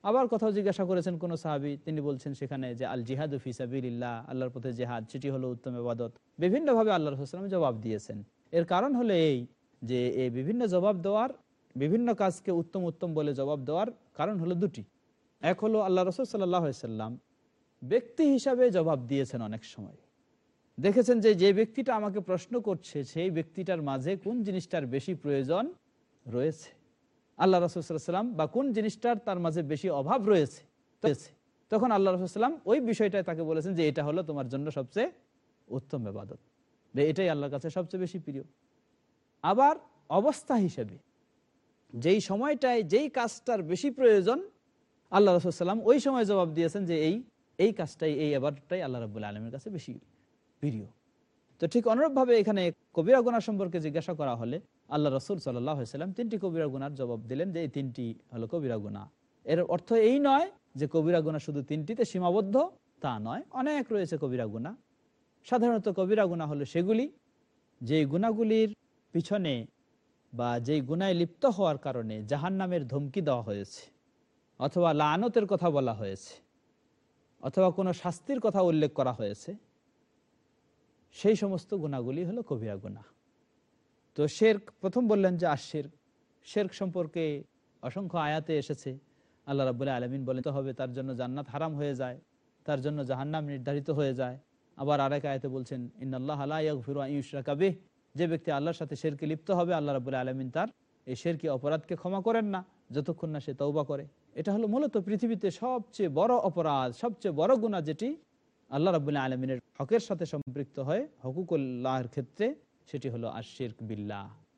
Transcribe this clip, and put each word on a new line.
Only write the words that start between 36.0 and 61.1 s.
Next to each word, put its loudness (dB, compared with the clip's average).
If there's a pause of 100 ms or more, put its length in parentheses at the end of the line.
ইবাদত, -12 (580)
যে 4
এটাই 2
আল্লাহর -2
কাছে -6
সবচেয়ে -4
বেশি -6
প্রিয়।" -10 (1000)
আবার 6 (340)
অবস্থা 2
হিসেবে 0 (1000)
যেই 4
সময়টায় 0
যেই 2
কাজটার -2
বেশি -2
প্রয়োজন, 6 (720)
আল্লাহ 8
রাসূল 4
সাল্লাল্লাহু 0
আলাইহি 0
ওয়াসাল্লাম -
ওই 8
সময় 2
জবাব 2
দিয়েছেন 0
যে, 2
"এই, 2 (340)
এই 4
কাজটাই, -2
এই 0
ইবাদতটাই -2
আল্লাহ -4
রাব্বুল -8
আলামিনের -8
কাছে -12
বেশি -10 (600)
প্রিয়।" -4 (760)
তো 0
ঠিক 2
অনুরূপভাবে 4
এখানে 2 (220)
কবিরা 6
গুনাহ 2
সম্পর্কে -2
জিজ্ঞাসা -4
করা -2
হলে -4 (300)
আল্লাহ 2
রাসূল -2
সাল্লাল্লাহু -4
আলাইহি -6
ওয়াসাল্লাম -6
তিনটি -4
কবিরা 0
গুনার -6
জবাব -4
দিলেন -4
যে, -4
এই -2
তিনটি -6 (180)
হলো -6
কবিরা -2
গুনাহ। -8 (360)
এর 2
অর্থ 0
এই 6
নয় 4 (240)
যে -2
কবিরা 4